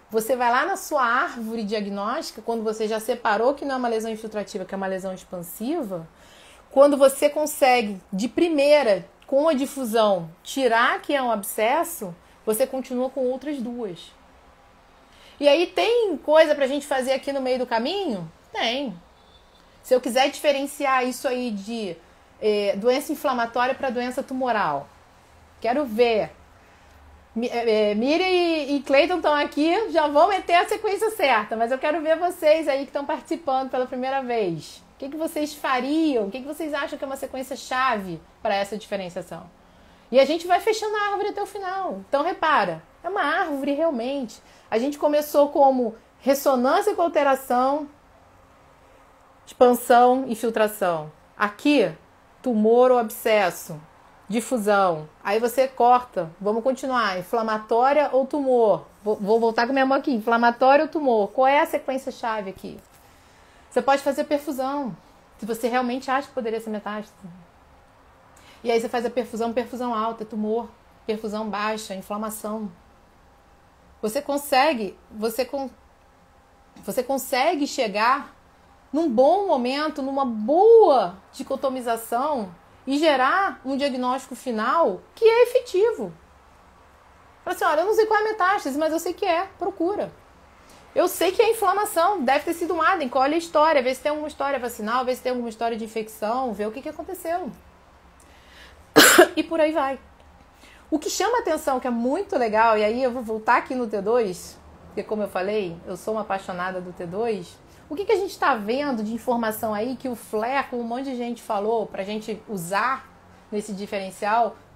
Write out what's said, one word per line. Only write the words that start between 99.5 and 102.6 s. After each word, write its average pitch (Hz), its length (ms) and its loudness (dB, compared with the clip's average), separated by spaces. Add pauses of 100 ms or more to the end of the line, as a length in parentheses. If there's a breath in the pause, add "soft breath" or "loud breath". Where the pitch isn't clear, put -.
aí 311 140 4
vai. 277 260 -2 (920 loud breath)
O 311 80 0
que 339 100 -6
chama 427 300 0
atenção, 302 420 -2
que 269 60 -4
é 247 40 -2
muito 262 460 -2
legal, 220 400 4